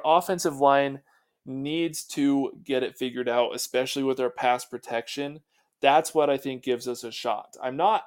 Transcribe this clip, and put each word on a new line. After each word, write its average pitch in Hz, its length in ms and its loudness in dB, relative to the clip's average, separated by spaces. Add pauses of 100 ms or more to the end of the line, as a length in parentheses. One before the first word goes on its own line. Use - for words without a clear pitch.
offensive 170 540 2
line 139 420 4 (460)
needs 156 560 -6
to 139 480 0 (120)
get 131 200 0
it - 140 -6
figured 127 300 -4
out, 120 280 2
especially 131 480 -2
with 131 160 0
our 123 100 0
pass 123 360 0
protection. 143 720 -8 (420)
That's 147 320 4
what 147 160 4
I 139 80 2
think 131 260 -6
gives 123 240 -2
us 120 160 -8
a 113 80 -10
shot. - 500 -6
I'm 127 140 -6
not 190 320 2